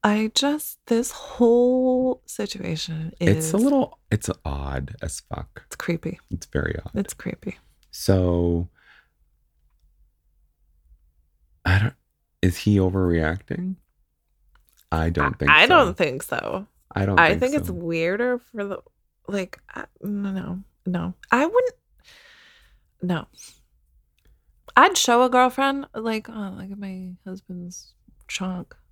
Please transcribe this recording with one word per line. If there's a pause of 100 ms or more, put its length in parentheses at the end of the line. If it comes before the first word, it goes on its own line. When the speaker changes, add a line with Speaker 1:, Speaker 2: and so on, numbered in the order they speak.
Speaker 1:
I
just,
this
whole
situation
is
Speaker 2:
It's
a
little, (120)
it's (160)
odd
as
fuck.
Speaker 1:
It's
creepy. (100)
Speaker 2:
It's
very
odd.
Speaker 1:
It's
creepy. (340)
Speaker 2:
So, (3000)
I
don't, (480)
is
he
overreacting? (1160)
I
don't
think
Speaker 1:
I
Speaker 2:
so.
Speaker 1:
don't
think
so. (280)
Speaker 2:
I
don't
Speaker 1:
I
Speaker 2:
think
Speaker 1:
think
it's
Speaker 2:
so.
Speaker 1:
weirder
for
the, (480)
like, (160)
I, (160)
no,
no, (220)
no. (180)
I
wouldn't, (1300)
no. (1500)
I'd
show
a
girlfriend,
like,
"Oh,
look
at
my (160)
husband's (340)
chunk." (160)